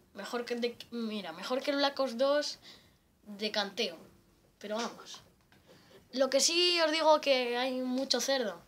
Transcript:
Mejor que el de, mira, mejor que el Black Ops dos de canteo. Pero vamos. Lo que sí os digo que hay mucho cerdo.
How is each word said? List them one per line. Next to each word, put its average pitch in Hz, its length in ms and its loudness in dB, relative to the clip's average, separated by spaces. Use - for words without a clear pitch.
Mejor 202 280 -8
que 240 120 -6
el 240 40 -4
de, 233 180 -4
mira, 214 420 -6
mejor 214 300 -4
que 285 100 -2
el 285 60 0
Black 277 200 0
Ops 247 200 -2
dos 285 400 0
de 208 280 -8
canteo. 196 440 -4
Pero 214 180 -8
vamos. - 460 -8
Lo 262 180 2
que 269 120 2
sí 349 400 4
os 311 100 4
digo 302 300 6
que 247 360 2
hay 254 220 0
mucho 254 400 0
cerdo. 240 480 -2